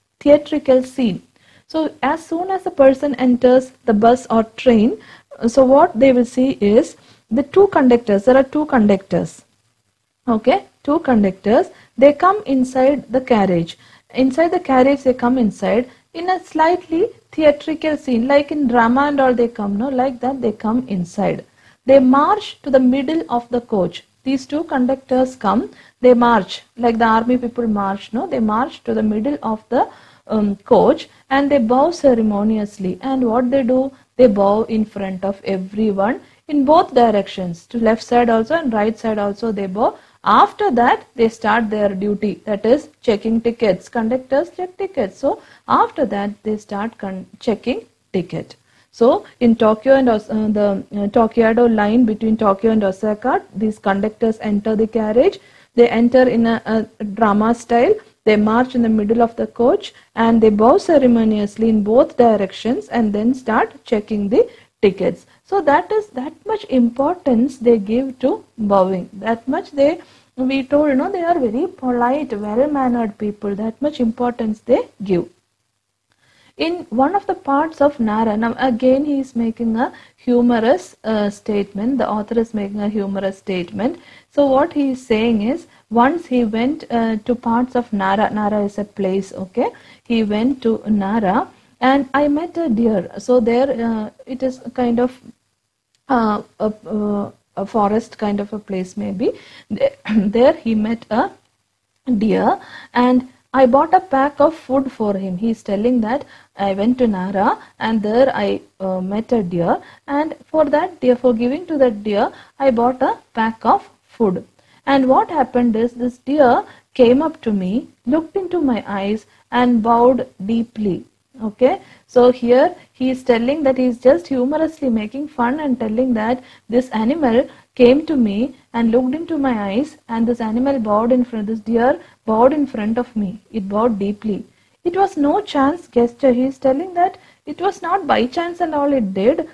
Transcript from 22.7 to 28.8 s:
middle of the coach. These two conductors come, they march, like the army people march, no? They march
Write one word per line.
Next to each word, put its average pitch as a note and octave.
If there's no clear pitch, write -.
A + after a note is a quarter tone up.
middle C4+
of A#3+
the A#3+
coach. F3+
These C4
two D#4
conductors B3+
come, A3+
they B3
march, A#3
like A#3
the A#3
army A3+
people A#3+
march, G3+
no? C#4+
They C4+
march A3